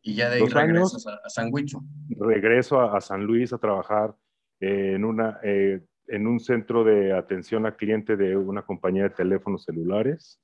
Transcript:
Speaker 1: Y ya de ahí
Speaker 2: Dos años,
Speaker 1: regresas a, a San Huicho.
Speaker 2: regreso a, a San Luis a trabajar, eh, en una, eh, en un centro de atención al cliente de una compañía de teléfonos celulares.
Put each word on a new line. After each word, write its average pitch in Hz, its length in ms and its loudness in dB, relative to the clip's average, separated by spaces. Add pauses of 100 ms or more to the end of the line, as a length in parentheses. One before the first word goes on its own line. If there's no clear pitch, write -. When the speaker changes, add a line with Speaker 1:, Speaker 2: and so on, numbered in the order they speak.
Speaker 1:
Y 107 120 -6
ya 120 160 0
de 120 60 0
ahí 120 60 4
Speaker 2:
Dos 127 140 4
años, 165 380 4
Speaker 1:
regresas 117 140 -12
a, 104 80 -10 (100)
a 104 40 -12
San 117 220 -4
Huicho. 143 300 -4 (280)
Speaker 2:
regreso 113 720 2
a, 110 160 2
a 98 60 2
San 98 240 -6
Luis 117 260 -2
a 123 60 -8
trabajar, 107 580 -2 (460)
eh, 98 340 0
en 101 80 -2
una, 110 400 -2
eh, 98 400 0 (240)
en 107 200 -2
un 117 120 0
centro 117 440 0
de 104 280 4
atención 95 540 -2
al 107 100 -4
cliente 107 400 -2
de 98 220 2
una 98 240 -2
compañía 95 420 -2
de 98 60 2
teléfonos 95 540 -2
celulares. 98 800 -4